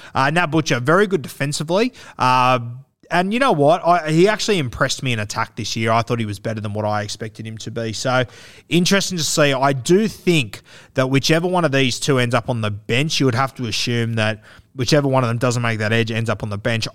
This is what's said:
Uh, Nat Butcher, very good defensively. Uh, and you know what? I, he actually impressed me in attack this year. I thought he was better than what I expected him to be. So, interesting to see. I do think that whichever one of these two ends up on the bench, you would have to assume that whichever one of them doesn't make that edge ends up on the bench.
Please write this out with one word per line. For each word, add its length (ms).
Uh, 140
Nat 180
Butcher, 320
very 280
good 140
defensively. 720
Uh, 420
and 200
you 60
know 140
what? 340
I, 240
he 180
actually 300
impressed 460
me 100
in 60
attack 360
this 200
year. 160
I 100
thought 180
he 60
was 140
better 220
than 120
what 100
I 200
expected 420
him 140
to 100
be. 240
So, 300
interesting 500
to 40
see. 300
I 200
do 340
think 540
that 160
whichever 360
one 160
of 80
these 280
two 180
ends 160
up 160
on 120
the 100
bench, 480
you 80
would 80
have 200
to 120
assume 480
that 260
whichever 320
one 160
of 40
them 100
doesn't 240
make 160
that 160
edge 160
ends 220
up 100
on 80
the 80
bench. 380